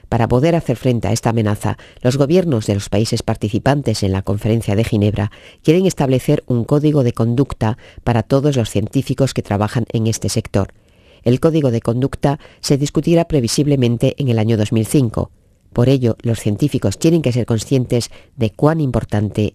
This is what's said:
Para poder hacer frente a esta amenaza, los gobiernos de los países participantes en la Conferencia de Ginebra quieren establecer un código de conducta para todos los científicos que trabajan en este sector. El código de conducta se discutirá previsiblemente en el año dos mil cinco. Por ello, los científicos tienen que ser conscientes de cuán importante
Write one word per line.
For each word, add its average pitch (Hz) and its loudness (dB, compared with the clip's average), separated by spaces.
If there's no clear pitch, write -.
Para 113 0
poder 131 2
hacer 139 -2
frente 120 0
a 101 -2
esta 117 -2
amenaza, 107 -2
los 127 0
gobiernos 147 2
de 104 0
los 104 -4
países 113 -2
participantes 113 -2
en 98 0
la 95 -2
Conferencia 104 -2
de 107 2
Ginebra 104 0
quieren 180 4
establecer 143 0
un 120 0
código 147 2
de 120 0
conducta 117 -2
para 117 0
todos 139 2
los 113 0
científicos 127 -2
que 120 -2
trabajan 104 -2
en 113 0
este 107 -2
sector. - -2
El 123 2
código 156 2
de 113 0
conducta 135 -2
se - 0
discutirá 165 0
previsiblemente 131 0
en 139 0
el 113 2
año 113 2
dos 107 0
mil 110 2
cinco. - 0
Por 120 2
ello, 127 2
los 113 -2
científicos 110 -2
tienen 165 2
que 127 0
ser 117 -2
conscientes 120 -2
de 117 -2
cuán 156 0
importante 107 -2